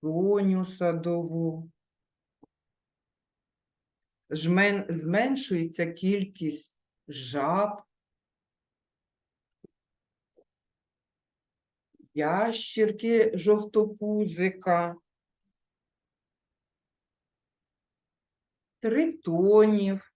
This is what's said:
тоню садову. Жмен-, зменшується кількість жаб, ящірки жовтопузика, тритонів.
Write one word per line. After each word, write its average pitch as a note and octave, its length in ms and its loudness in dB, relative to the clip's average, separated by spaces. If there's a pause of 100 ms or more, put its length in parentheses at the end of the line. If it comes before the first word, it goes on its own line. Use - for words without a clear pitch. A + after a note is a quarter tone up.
тоню F#3 640 0
садову. E3 1040 -4 (2500)
Жмен-, F#3+ 600 2
зменшується E3+ 1040 -2
кількість F#3 880 -6 (280)
жаб, D3 760 -4 (4000)
ящірки G#3+ 1200 0
жовтопузика, F#3+ 1600 0 (3750)
тритонів. G#3 1400 2